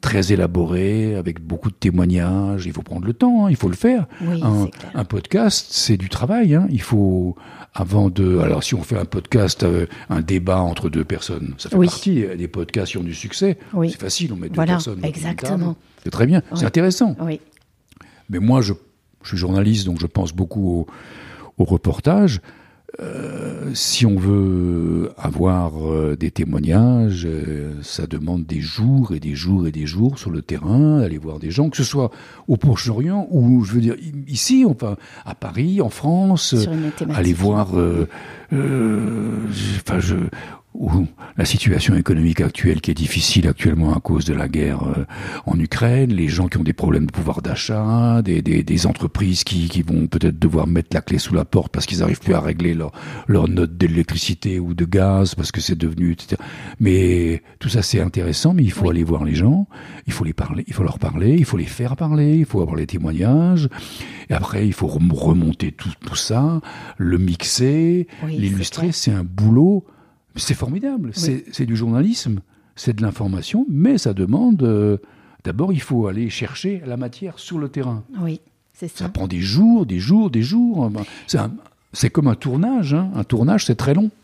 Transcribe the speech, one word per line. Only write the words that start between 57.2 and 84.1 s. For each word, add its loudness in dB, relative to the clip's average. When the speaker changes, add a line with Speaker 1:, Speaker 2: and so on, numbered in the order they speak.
Speaker 1:
tout -6
ça, 2
c'est 0
intéressant, 0
mais 4
il 2
faut -2
Speaker 2:
Oui. 4
Speaker 1:
aller 2
voir 0
les 0
gens, 4
il -6
faut -4
les -4
parler, -6
il -10
faut -2
leur -2
parler, 2
il 4
faut -2
les -2
faire -6
parler, 2
il 4
faut -2
avoir -2
les -2
témoignages. 2
Et 0
après, 0
il 2
faut -2
rem-, 2
remonter 0
tout, -10
tout -10
ça, 0
le 0
mixer, 2
Speaker 2:
Oui, -6
c'est -4
Speaker 1:
l'illustrer. -2
Speaker 2:
clair. 0
Speaker 1:
C'est -2
un -2
boulot, 4
c'est -2
formidable. -4
Speaker 2:
Oui. -10
Speaker 1:
C'est, -2
c'est -4
du -2
journalisme, 0
c'est -2
de -4
l'information, -2
mais 4
ça 0
demande, 2
euh, 4
d'abord, -2
il 0
faut 0
aller -4
chercher -6
la -8
matière -10
sur -10
le -4
terrain. -6
Speaker 2:
Oui, -4
c'est -12
Speaker 1:
Ça -10
Speaker 2:
ça. -4
Speaker 1:
prend -6
des -4
jours, 4
des -2
jours, 2
des 0
jours. 0
Ben, -6
c'est 0
un, -4
c'est 0
comme 2
un 4
tournage, 0
hein. 0
Un -2
tournage, 2
c'est 2
très 0
long. 2